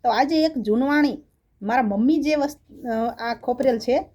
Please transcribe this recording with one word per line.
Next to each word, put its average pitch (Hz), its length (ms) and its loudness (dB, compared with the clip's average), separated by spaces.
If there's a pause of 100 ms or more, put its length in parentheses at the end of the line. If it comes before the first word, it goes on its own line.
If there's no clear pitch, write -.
તો 254 60 0
આજે 277 360 2
એક 311 140 -2
જૂનવાણી, 262 600 2 (440)
મારા 233 200 0
મમ્મી 220 340 2
જે 302 200 0
વસ્ત-, - 520 -6
અ, 233 300 -2
આ 233 160 -6
ખોપરેલ 247 440 0
છે 269 260 0 (100)